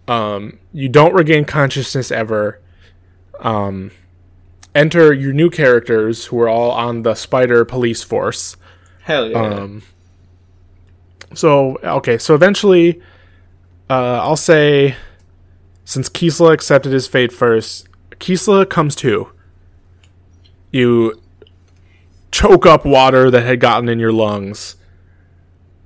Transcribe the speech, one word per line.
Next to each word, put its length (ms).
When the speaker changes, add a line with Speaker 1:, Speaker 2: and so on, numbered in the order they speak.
Speaker 1:
Um, 500
you 160
don't 260
regain 300
consciousness 680
ever. 520
Um, 500
enter 380
your 220
new 160
characters, 800
who 120
are 80
all 240
on 300
the 140
spider 500
police 380
force. 520
Speaker 2:
Hell 280
yeah. 120
Speaker 1:
Um, 420
so, 500
okay, 340
so 160
eventually, 680
uh, 340
I'll 140
say, 580
since 240
Kisla 460
accepted 400
his 120
fate 280
first, 560
Kisla 580
comes 280
to. 320
You 500
choke 340
up 200
water 440
that 140
had 160
gotten 300
in 100
your 140
lungs. 640